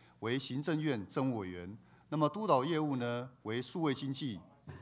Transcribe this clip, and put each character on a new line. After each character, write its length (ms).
为 180
行 240
政 180
院 280
政 240
务 60
委 100
员。 280
那 60
么 120
督 180
导 180
业 140
务 160
呢， 340
为 180
数 220
位 100
经 200
济 260